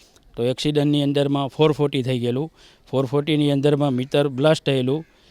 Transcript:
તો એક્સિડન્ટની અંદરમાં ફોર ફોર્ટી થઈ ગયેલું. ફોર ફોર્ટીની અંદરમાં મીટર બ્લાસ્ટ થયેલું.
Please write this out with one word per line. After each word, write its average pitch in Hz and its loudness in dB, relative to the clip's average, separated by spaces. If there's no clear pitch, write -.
તો 117 -2
એક્સિડન્ટની 147 0
અંદરમાં 139 0
ફોર 156 2
ફોર્ટી 143 -2
થઈ 127 -2
ગયેલું. 123 -4
ફોર 135 0
ફોર્ટીની 147 0
અંદરમાં 143 2
મીટર 139 0
બ્લાસ્ટ 143 0
થયેલું. 135 -2